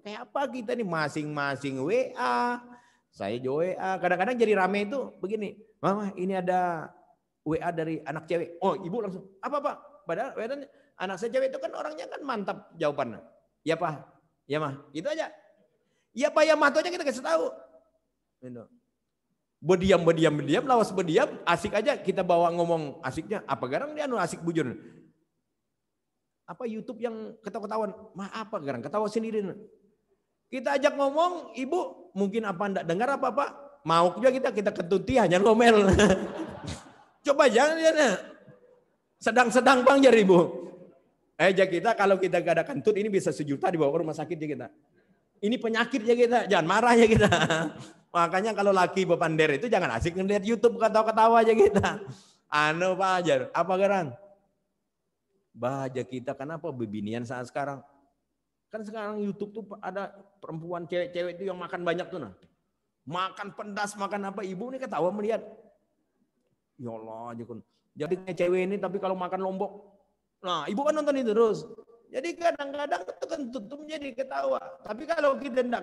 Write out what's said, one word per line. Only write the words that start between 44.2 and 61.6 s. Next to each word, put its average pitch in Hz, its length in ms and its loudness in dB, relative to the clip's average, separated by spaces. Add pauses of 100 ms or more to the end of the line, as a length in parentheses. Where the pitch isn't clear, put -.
ya 151 160 -8
kita. 123 120 -12 (760)
Ini 214 160 0
penyakit 233 480 -2
ya 240 80 6
kita, 240 320 4
jangan 175 200 2
marah 226 280 4
ya 233 160 8
kita. 208 200 6
<laughs> 160 800 -2
Makanya 185 480 0
kalau 202 160 4
laki 185 320 2
bepander 160 560 2
itu 240 80 -4
jangan 180 320 2
asik 170 160 -2
ngeliat 196 240 0
YouTube 226 400 2
ketawa-ketawa 220 640 4
aja 220 80 4
kita. 220 360 4 (600)
Anu 160 480 2
Pak 190 240 2
Ajar, 147 200 2 (120)
apa 170 240 0
garang? 190 320 2 (1400)
Bahagia 127 560 -6
kita, 127 240 -8
kenapa 156 400 -10
bebinian 113 560 -6
saat 123 240 -10
sekarang? 139 320 -6 (880)
Kan 220 120 -10
sekarang 214 360 -8
YouTube 208 320 -6
tuh 214 120 -12 (200)
ada 185 280 -8 (280)
perempuan 170 480 -10
cewek-cewek 175 480 -4
itu 185 160 -10
yang 180 80 -10